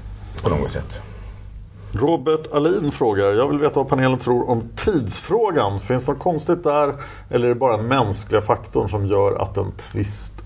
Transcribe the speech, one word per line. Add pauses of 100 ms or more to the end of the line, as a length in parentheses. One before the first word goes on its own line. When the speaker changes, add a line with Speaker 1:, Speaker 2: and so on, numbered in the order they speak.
(440)
Speaker 1:
på
något
sätt. (920)
Speaker 2:
Robert
Alin
frågar,
jag
vill
veta
vad
panelen
tror
om (120)
tidsfrågan.
Finns
det
något
konstigt
där, (360)
eller
är
det
bara
den
mänskliga
faktorn
som
gör
att
en
tvist (120)